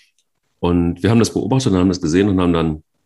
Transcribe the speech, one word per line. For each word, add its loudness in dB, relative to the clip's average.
Und -2
wir 2
haben 4
das 0
beobachtet -2
und 2
haben 2
das -2
gesehen 0
und 0
haben 0
dann -2